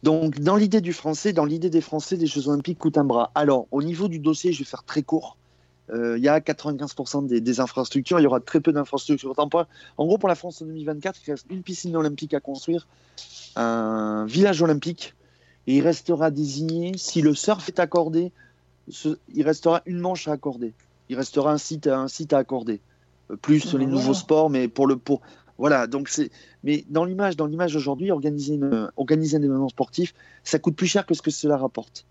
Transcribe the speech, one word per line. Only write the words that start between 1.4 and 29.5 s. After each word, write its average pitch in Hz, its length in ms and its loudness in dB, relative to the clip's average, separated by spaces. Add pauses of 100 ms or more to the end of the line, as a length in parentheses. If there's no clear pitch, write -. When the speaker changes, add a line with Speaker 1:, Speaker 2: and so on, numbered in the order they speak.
Speaker 1:
l'idée 160 240 -2
des 160 120 2
Français, 156 340 -4
les 165 100 0
Jeux 143 220 -2
Olympiques 147 320 -2
coûtent 160 180 0
un 147 60 4
bras. 120 320 2
Alors, 143 360 2
au 143 120 -2
niveau 170 240 -2
du 165 100 -4
dossier, 156 360 0
je 139 60 -4
vais 139 60 -6
faire - 180 -14
très 151 200 -4
court. - 320 -4 (560)
Euh, 117 260 -2
il 120 60 -2
y 143 60 6
a 151 100 6
quatre-vingt-quinze 147 540 -6
pour - 160 -8
cent 143 120 -2
des, 123 200 0
des 120 180 0
infrastructures, 131 600 0
il 156 40 8
y 143 40 8
aura 127 120 4
très 147 220 -2
peu 165 100 2
d'infrastructures 139 640 -2
temporaires. 151 320 0 (300)
En 143 80 2
gros, 190 120 4
pour 190 120 2
la 185 60 4
France 175 260 -12
en 160 40 -10
deux 160 60 -10
mille 156 140 -8
vingt-quatre, 151 420 -6
il 147 40 -4
reste 139 180 -8
une 185 140 -10
piscine 175 340 -8
olympique 151 360 -2
à 143 60 0
construire, 139 480 -6 (680)
un 110 720 -2
village 165 360 4
olympique, 165 540 0 (520)
et 131 100 4
il 147 40 6
restera 160 500 2
désigné, 156 640 -4
si - 260 -2
le 151 120 6
surf 202 340 0
est 185 120 -4
accordé, 170 520 2 (560)
ce, - 300 -4 (160)
il 147 100 2
restera 160 420 4
une 175 140 -6
manche 175 280 -4
à 151 40 -2
accorder. 120 420 -6 (360)
Il 131 80 -6
restera 139 340 0
un 151 60 2
site, 151 300 -4
un 135 200 0
site 151 260 -4
à 143 40 4
accorder. 117 420 -2 (520)
Euh, 104 40 -8
plus 151 240 4
sur 135 200 -2
les 131 60 0
Speaker 2:
Ah, 135 40 -2
Speaker 1:
nouveaux 135 140 0
Speaker 2:
voilà. 135 160 2
Speaker 1:
sports, 156 300 4
mais 127 180 0
pour 139 180 2
le, 135 100 4
pour, 127 260 -2 (360)
voilà, 127 300 2
donc 139 200 -4
c'est, - 220 -2 (340)
mais 147 260 -2
dans 160 140 2
l'image, 185 320 -2
dans 151 120 -2
l'image 160 280 -2
aujourd'hui, 143 360 -2
organiser 147 420 -2
une, 135 420 -2
organiser 156 420 0
un 147 40 2
événement 135 280 2